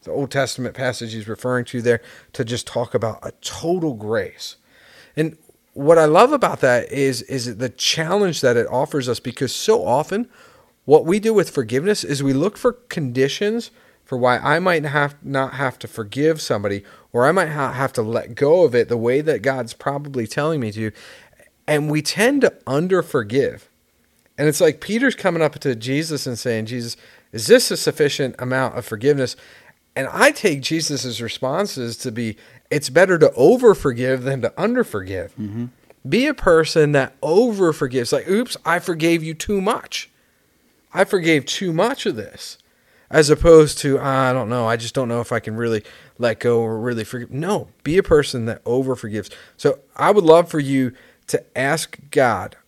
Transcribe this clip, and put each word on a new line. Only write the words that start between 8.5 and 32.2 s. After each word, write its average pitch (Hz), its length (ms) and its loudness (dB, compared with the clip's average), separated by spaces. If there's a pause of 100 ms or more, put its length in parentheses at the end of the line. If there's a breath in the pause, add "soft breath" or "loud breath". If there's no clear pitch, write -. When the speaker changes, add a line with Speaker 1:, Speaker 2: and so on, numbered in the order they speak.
Speaker 1:
it 117 120 2
offers 131 400 -2
us, 117 120 -4
because 127 340 -6
so - 300 0
often 151 440 -2 (580 soft breath)
what 135 180 8
we 190 160 0
do 220 140 0
with 180 160 2
forgiveness 143 520 -2
is 139 200 -4
we 135 100 2
look 151 240 0
for 240 160 0
conditions 147 1000 -4 (320 soft breath)
for - 140 -8
why 123 220 2
I 151 200 0
might 175 280 0
have, 143 360 -2
not 135 320 -4
have 131 260 -4
to - 60 -14
forgive 131 540 -2
somebody, 101 420 -4 (300 loud breath)
or 120 140 4
I 151 60 4
might 180 180 0
ha-, 147 220 -4
have 131 200 -4
to 120 100 -2
let 113 320 -4
go 156 300 4
of 123 100 2
it 117 140 2
the 120 80 -2
way 120 240 0
that 151 220 -2
God's 127 320 -4
probably 139 520 -6
telling 151 340 -4
me 110 120 -6
to. 110 180 -6 (760 loud breath)
And 151 240 0
we 151 100 0
tend 233 400 0
to 226 140 2 (120)
under-forgive. 139 1000 -2 (680)
And 147 100 2
it's 147 120 0
like 160 200 4
Peter's 233 340 0
coming 170 280 0
up 147 160 0
to 135 160 -2
Jesus 139 520 -4
and 120 120 -6
saying, 110 280 -4
"Jesus, 117 300 -8 (360 soft breath)
is 110 160 -6
this 233 220 6
a 175 60 -4
sufficient 143 640 -2
amount 127 400 -2
of 120 80 -10
forgiveness?" 131 500 0 (600 loud breath)
And 269 160 -4
I 254 180 4
take 175 320 -2
Jesus's 131 580 -4
responses 131 800 -6
to 123 140 -8
be, 110 240 -6 (340 soft breath)